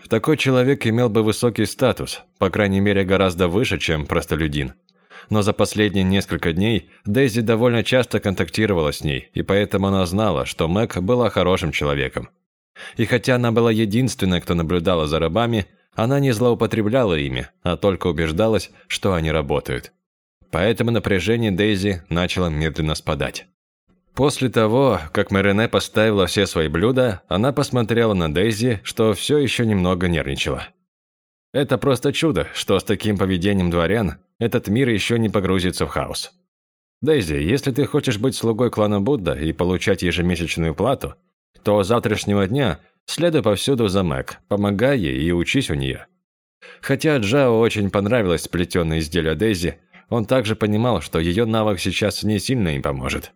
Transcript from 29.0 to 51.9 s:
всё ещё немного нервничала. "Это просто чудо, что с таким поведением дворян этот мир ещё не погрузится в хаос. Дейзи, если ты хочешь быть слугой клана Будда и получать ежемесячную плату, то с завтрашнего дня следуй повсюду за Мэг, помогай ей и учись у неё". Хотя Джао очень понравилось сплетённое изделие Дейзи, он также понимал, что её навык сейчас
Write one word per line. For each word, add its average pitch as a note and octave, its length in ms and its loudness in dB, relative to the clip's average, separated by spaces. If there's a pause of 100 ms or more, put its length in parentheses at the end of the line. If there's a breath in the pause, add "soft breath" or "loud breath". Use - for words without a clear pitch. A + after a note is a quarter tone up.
всё D3 240 0
ещё B2 240 0
немного F#2 460 2
нервничала. C#2 580 -2 (840)
"Это C3+ 260 0
просто C#3 340 0
чудо, A2 400 0
что - 280 0
с - 40 -6
таким G#2 320 0
поведением F#2 540 2
дворян E2+ 460 0 (240)
этот A#2 260 -2
мир A#2+ 220 2
ещё A#2 300 0
не A2+ 100 2
погрузится F2+ 580 0
в - 40 -6
хаос. - 420 -6 (680)
Дейзи, A#2+ 340 0
если F#2+ 360 0
ты C3+ 160 0
хочешь C3+ 320 -2
быть B2 160 -2
слугой A2+ 380 0
клана G#2 280 2
Будда G2 340 0
и D#2+ 180 -2
получать F2+ 500 0
ежемесячную E2+ 720 -2
плату, G#2 400 -2 (480)
то G#2 220 2
с - 20 -8
завтрашнего G2+ 640 0
дня A2+ 320 -2 (260 soft breath)
следуй D#3 380 0
повсюду A2+ 420 2
за F#2+ 160 0
Мэг, C2 460 -4
помогай G#2 500 0
ей C#2 240 -2
и E2 80 0
учись F2 400 0
у E2 40 -2
неё". C2+ 320 -4 (760 loud breath)
Хотя C#3+ 380 0
Джао A2+ 420 2
очень G#2 300 0
понравилось G2+ 520 0
сплетённое E2+ 560 0
изделие D#2+ 380 -2
Дейзи, F2 420 -2 (300 loud breath)
он A2+ 160 -2
также A2 320 0
понимал, G#2+ 460 0
что - 180 -2
её F2 260 2
навык G#2+ 320 0
сейчас G2 460 -2